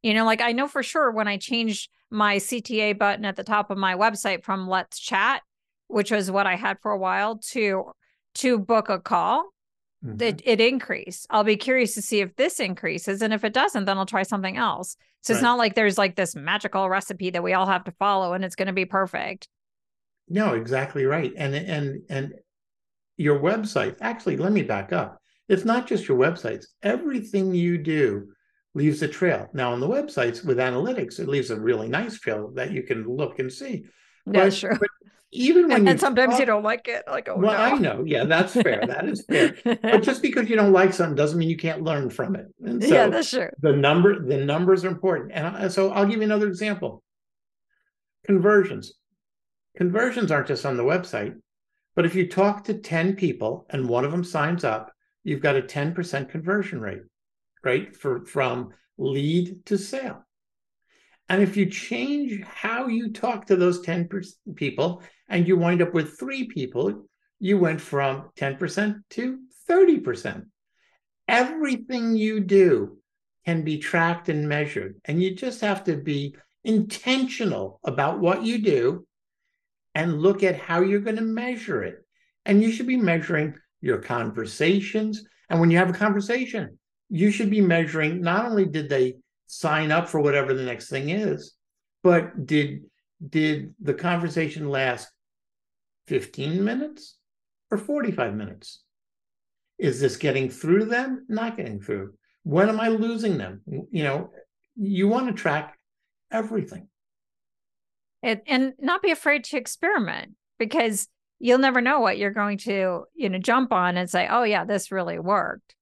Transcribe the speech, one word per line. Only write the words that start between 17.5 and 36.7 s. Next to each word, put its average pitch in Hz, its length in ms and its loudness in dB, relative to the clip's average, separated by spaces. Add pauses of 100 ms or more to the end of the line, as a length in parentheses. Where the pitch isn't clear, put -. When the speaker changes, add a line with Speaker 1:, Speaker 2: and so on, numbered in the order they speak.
Speaker 1:
all 185 140 2
have 190 160 0
to 185 80 -10
follow 190 420 0
and 185 120 -4
it's 175 100 -8
gonna 190 180 -2
be 185 120 0
perfect. 190 640 -4 (800)
Speaker 2:
No, 180 260 0
exactly 131 500 -2
right. 147 320 0
And, 143 160 -4
and, 147 560 -6
and 139 260 -6 (840)
your 143 240 2
website, 208 600 0
actually, 220 360 -4
let 175 160 0
me 190 100 2
back 101 300 -4
up. 160 280 -4 (280)
It's 190 160 2
not 240 240 0
just 214 180 -2
your 135 100 2
websites. 127 500 0 (180)
Everything 214 680 -2
you 175 260 2
do 143 500 0 (460)
leaves 151 280 2
a 147 60 -2
trail. 135 440 -2
Now, 123 200 -2
on 120 80 -2
the 147 80 -2
websites 202 560 -2
with 127 140 2
analytics, 127 600 -2
it - 80 -6
leaves 131 240 -2
a 113 80 -4
really 110 300 0
nice 208 320 -4
trail 107 340 -4
that 127 160 -6
you 135 140 -6
can 113 200 -4
look 131 360 -6
and 131 120 -6
see. 254 300 -10 (440)
Speaker 1:
Yeah, 190 180 4
Speaker 2:
But, 196 100 4
Speaker 1:
sure. 185 240 -2
Speaker 2:
but 208 120 0 (400)
even 330 380 6
when 269 40 4
Speaker 1:
And 240 100 6
Speaker 2:
you 226 80 8
Speaker 1:
then 254 80 6
sometimes 254 400 4
you 269 80 4
Speaker 2:
talk - 0 -
Speaker 1:
don't 214 160 2
like 220 260 -2